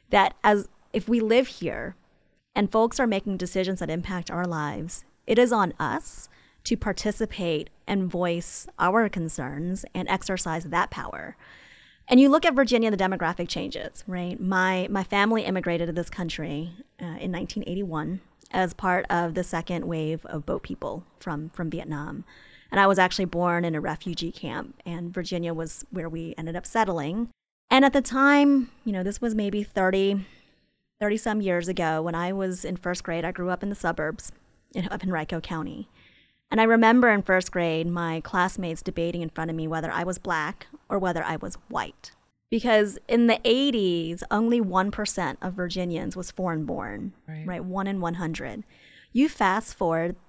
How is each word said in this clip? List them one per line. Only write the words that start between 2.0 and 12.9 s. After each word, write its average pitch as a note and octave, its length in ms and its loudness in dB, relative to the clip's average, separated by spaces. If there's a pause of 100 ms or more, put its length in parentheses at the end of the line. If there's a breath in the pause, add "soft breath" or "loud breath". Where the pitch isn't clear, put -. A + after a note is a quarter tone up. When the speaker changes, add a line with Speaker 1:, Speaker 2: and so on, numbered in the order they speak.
Speaker 1:
and G3+ 160 2
folks A3+ 300 2
are B3 80 2
making G3 280 -2
decisions F3+ 440 -2
that D#3+ 100 -4
impact F3 400 -4
our F3 160 -4
lives, D#3 580 -6 (220)
it A3 140 4
is B3 120 6
on G3 280 2
us - 480 -4 (340 soft breath)
to - 140 -2
participate G3 960 -2 (180)
and F#3+ 200 0
voice F3 600 -2 (100)
our G3+ 300 4
concerns E3 760 -4 (100)
and F#3 140 -4
exercise F3+ 580 -2
that E3+ 240 -2
power. - 460 -12 (720 loud breath)
And B3 120 10
you C#4 80 10
look D#4 180 6
at D4+ 80 4
Virginia, A#3 340 4
the G#3 80 2